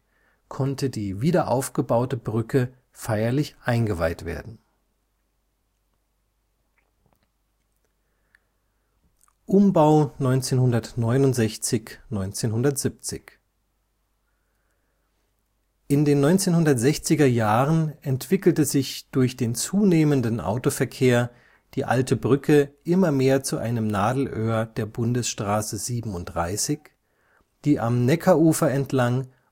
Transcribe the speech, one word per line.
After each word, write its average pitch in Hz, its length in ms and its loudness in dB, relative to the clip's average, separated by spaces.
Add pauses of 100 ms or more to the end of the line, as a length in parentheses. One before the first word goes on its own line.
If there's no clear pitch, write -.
(480)
konnte 135 420 -4
die 101 320 -6
wiederaufgebaute 131 960 0
Brücke 120 560 -2 (180)
feierlich 117 720 -4
eingeweiht 107 640 -2
werden. 131 320 -12 (4000)
Umbau 156 720 4
neunzehnhundertneunundsechzig, 127 1800 0 (100)
neunzehnhundertsiebzig. 110 1300 -6 (2500)
In 143 160 2
den 143 160 2
neunzehnhundertsechziger 151 1080 2
Jahren 131 760 2
entwickelte 151 640 0
sich - 460 -4
durch 127 260 0
den 120 180 -4
zunehmenden 151 840 2
Autoverkehr 123 880 0 (460)
die 131 100 -4
Alte 131 320 0
Brücke 143 560 2 (100)
immer 175 300 2
mehr 135 280 2
zu 143 160 -6
einem 113 300 -2
Nadelöhr 113 800 -2
der 113 200 -6
Bundesstraße 113 920 -4
siebenunddreißig, 101 1120 -6 (720)
die 147 160 2
am 120 260 0
Neckarufer 160 640 4
entlang 131 600 -2 (220)